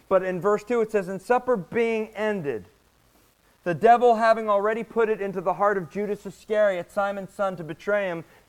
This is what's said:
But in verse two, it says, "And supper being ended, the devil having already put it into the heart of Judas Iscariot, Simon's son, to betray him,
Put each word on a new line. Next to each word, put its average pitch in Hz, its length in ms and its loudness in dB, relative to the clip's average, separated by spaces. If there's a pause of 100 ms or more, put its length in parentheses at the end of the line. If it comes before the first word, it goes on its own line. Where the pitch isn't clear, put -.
But 185 160 4
in 185 160 -4
verse 202 240 2
two, 240 160 0
it 214 100 -2
says, 196 180 -2
"And 190 140 -8
supper 247 340 0
being 220 520 -2
ended, 175 600 -4 (960)
the 175 120 -2
devil 233 420 6
having 226 320 2
already 214 340 0
put 220 260 0
it 208 120 -2
into 196 200 -6
the 175 140 0
heart 202 220 2
of 170 140 -6
Judas 202 360 -6
Iscariot, 196 640 -2
Simon's 196 420 -4
son, 190 240 -4
to 170 80 -10
betray 196 440 -2
him, 170 160 -6 (240)